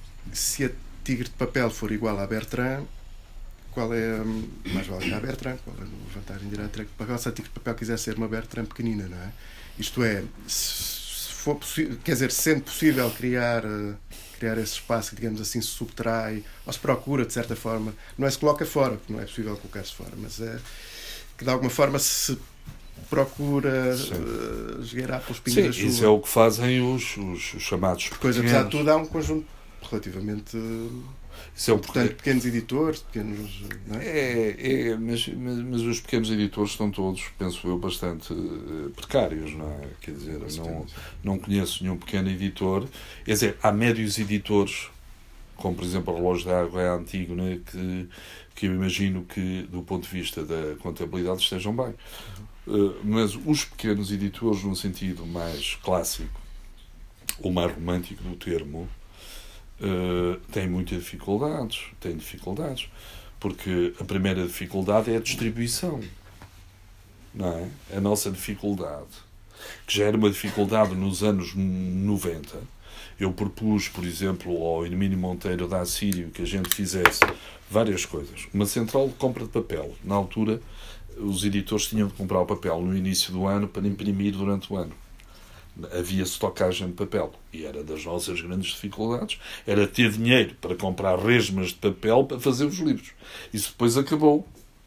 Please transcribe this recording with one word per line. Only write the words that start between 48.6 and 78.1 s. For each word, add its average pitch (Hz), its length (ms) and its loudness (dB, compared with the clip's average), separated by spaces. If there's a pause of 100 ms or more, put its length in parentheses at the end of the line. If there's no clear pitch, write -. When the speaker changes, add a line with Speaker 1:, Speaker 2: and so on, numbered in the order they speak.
Speaker 2:
eu 92 80 2
imagino 92 500 2
que, 92 460 -4
do 90 120 -6
ponto 87 220 -4
de - 60 -12
vista 82 320 -4
da 78 380 -4
contabilidade, 90 640 -2
estejam 101 340 0
bem. 123 180 0 (720)
Speaker 1:
Uhum. 104 300 6
Speaker 2:
Eh, - 80 -10
mas 107 400 4
os 151 220 2
pequenos 101 440 0
editores, 101 540 0
num 98 100 0
sentido 92 520 -4
mais 85 560 -4
clássico, - 580 0 (1000)
ou 92 140 0
mais 87 220 4
romântico 87 480 -2
do 90 120 -6
termo, 82 540 -4 (920)
eh, 90 580 2 (140)
têm 95 160 0
muitas 90 300 0
dificuldades, 113 800 -2 (200)
têm - 160 -4
dificuldades, 135 720 -6 (520)
porque 87 600 0
a 90 40 -6
primeira 92 420 2
dificuldade 98 680 2
é 113 40 4
a 113 40 2
distribuição, 117 800 -2 (1300)
não 98 140 -2
é? 90 480 -6
A 98 40 0
nossa 104 300 2
dificuldade, 90 800 -4 (760)
que - 140 0
já 104 60 8
era 107 120 6
uma 107 140 8
dificuldade 101 640 4
nos 95 300 0
anos 92 320 2
noventa, 92 1080 0 (560)
eu 95 140 2
propus, 104 560 2
por 90 160 -6
exemplo, 87 600 0
ao 82 220 0
Hermínio 95 320 2
Monteiro 90 480 0
da 92 140 0
Assírio 90 500 -2
que - 120 -8
a 85 40 0
gente 92 280 0
fizesse 92 460 2 (480)
várias 104 380 2
coisas. - 480 -8